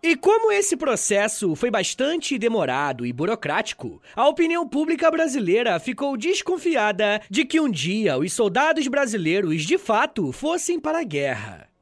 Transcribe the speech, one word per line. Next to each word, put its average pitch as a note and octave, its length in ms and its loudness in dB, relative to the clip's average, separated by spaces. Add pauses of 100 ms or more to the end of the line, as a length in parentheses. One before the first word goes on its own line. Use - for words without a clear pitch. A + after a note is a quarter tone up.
E E4 160 2
como A4 340 4
esse G4+ 240 2
processo G#3 800 0
foi B3 160 0
bastante C#4 640 -2
demorado C#3+ 680 0
e B2 80 -4
burocrático, D#3+ 880 -4 (120)
a A#3+ 140 4
opinião E4 400 2
pública D#4+ 420 0
brasileira A#3+ 720 2
ficou C4+ 380 -4
desconfiada G#3+ 1120 0
de B3+ 160 0
que D4+ 120 -2
um D4 140 2
dia E3+ 460 0
os E3 160 -2
soldados C4 560 2
brasileiros G3 760 0
de C#4+ 140 0
fato A3 560 0
fossem E4+ 440 -2
para D#4 220 -2
a E4+ 60 -4
guerra. B2 640 -6 (120)